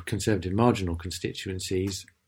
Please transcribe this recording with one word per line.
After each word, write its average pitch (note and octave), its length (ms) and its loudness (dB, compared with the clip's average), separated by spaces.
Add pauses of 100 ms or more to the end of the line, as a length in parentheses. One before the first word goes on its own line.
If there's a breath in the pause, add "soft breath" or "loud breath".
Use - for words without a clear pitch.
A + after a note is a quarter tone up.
Conservative F#2+ 460 0
marginal G2 440 4
constituencies F#2 1120 -4 (220)